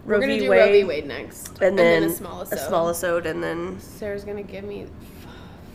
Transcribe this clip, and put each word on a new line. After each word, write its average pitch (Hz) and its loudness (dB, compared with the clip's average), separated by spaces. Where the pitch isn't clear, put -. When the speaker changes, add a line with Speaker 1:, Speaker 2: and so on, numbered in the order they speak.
Speaker 1:
We're 208 0
Speaker 2:
Roe 208 2
Speaker 1:
gonna 269 2
Speaker 2:
v. 214 0
Speaker 1:
do 202 0
Speaker 2:
Wade, 190 8
Speaker 1:
Roe 202 8
v. 202 8
Wade 151 -4
next, 127 -12
Speaker 2:
and - -14
Speaker 1:
and 190 4
then 170 6
Speaker 2:
then 165 2
Speaker 1:
a - -6
small 180 -10
Speaker 2:
a 185 -10
Speaker 1:
episode. 147 -6
Speaker 2:
small 170 0
episode, 170 -2
and 160 -4
then 170 -6
Speaker 1:
Sarah's 202 -10
gonna 202 -10
give 190 -14
me 202 -12
f-, - -14